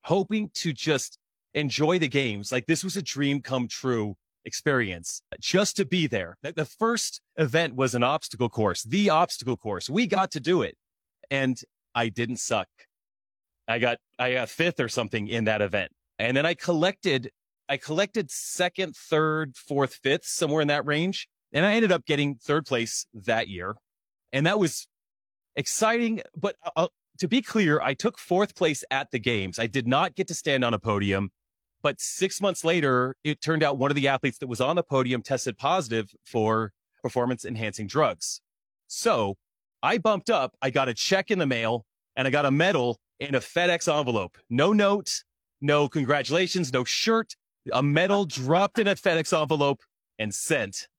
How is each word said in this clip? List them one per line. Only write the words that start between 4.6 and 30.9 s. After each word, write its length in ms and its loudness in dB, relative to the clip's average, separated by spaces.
just 380 0
to 80 0
be 220 2
there. 340 -4
The, 120 -8
the 120 -4
first 560 -4
event 400 0
was 180 2
an 100 2
obstacle 460 0
course, 340 0
the 260 2
obstacle 480 0
course. 320 -6
We 180 0
got 240 0
to 80 -6
do 220 2
it. 140 -4
And 300 0
I 160 2
didn't 280 -4
suck. 320 -4
I 120 0
got, 180 2
I 160 0
got 140 -2
fifth 320 -2
or 80 0
something 400 -4
in 180 -2
that 160 2
event. 300 -2
And 200 0
then 80 2
I 80 0
collected, 800 0
I 80 0
collected 560 -4
second, 640 -4
third, 600 0
fourth, 440 -2
fifth, 240 0
somewhere 360 0
in 80 2
that 160 0
range. 420 -2
And 140 2
I 80 4
ended 180 4
up 140 2
getting 300 2
third 300 -2
place 480 -2
that 360 -2
year. 260 -8
And 140 0
that 140 4
was 280 0
exciting. 640 0
But, 200 -2
uh, 100 2
to 80 -2
be 140 2
clear, 400 2
I 140 0
took 220 -2
fourth 380 0
place 360 0
at 200 -4
the 80 -2
games. 400 -2
I 80 -2
did 200 -2
not 280 2
get 140 -2
to 40 -6
stand 300 0
on 100 2
a 60 0
podium. 520 0